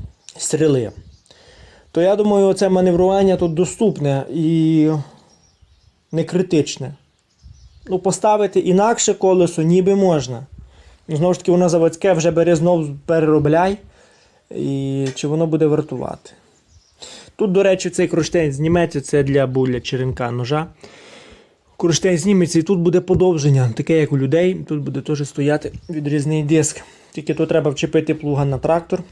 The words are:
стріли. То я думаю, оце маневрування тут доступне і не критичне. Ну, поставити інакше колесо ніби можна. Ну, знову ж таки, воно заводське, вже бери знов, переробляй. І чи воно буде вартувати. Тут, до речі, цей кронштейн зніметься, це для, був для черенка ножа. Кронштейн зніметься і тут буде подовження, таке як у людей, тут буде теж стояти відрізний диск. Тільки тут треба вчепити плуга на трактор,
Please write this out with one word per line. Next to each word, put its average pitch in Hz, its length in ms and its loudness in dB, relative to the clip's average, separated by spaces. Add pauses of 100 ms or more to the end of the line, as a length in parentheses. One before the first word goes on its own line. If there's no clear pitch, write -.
(380)
стріли. 139 540 0 (1000)
То 165 100 -2
я 190 140 2
думаю, 202 320 2
оце 190 220 0
маневрування 185 680 2
тут 175 160 -2
доступне 147 800 -2
і 160 560 2 (1200)
не 160 120 -2
критичне. 160 720 -2 (920)
Ну, 185 100 0
поставити 196 600 0
інакше 202 540 2
колесо 185 480 2
ніби 180 340 2
можна. 135 500 0 (640)
Ну, 160 100 -6
знову 175 160 2
ж 175 60 -6
таки, - 120 0
воно 180 180 4
заводське, 165 440 2
вже 165 180 0
бери 165 240 2
знов, 165 340 0 (160)
переробляй. 156 720 2 (800)
І 135 600 -4
чи - 120 -6
воно 160 200 -2
буде 156 200 0
вартувати. 151 640 -4 (1040)
Тут, 202 160 -2
до 196 120 2
речі, 185 260 0
цей 175 180 0
кронштейн 160 440 0
зніметься, 160 500 0
це 143 220 0
для, 139 240 2
був 131 200 0
для 123 140 -4
черенка 127 500 -6
ножа. 135 360 -4 (1120)
Кронштейн 175 400 0
зніметься 180 420 2
і - 20 4
тут 185 180 0
буде 175 220 2
подовження, 147 760 2
таке 160 240 0
як 143 120 0
у 139 60 0
людей, 165 360 2
тут 156 260 -6
буде 135 220 -6
теж 143 260 -4
стояти 147 460 -2 (160)
відрізний 151 540 -2
диск. 151 380 0 (300)
Тільки - 220 -6
тут 160 160 -2
треба 151 220 2
вчепити 156 420 -2
плуга 143 320 -2
на 135 120 -2
трактор, 170 540 -2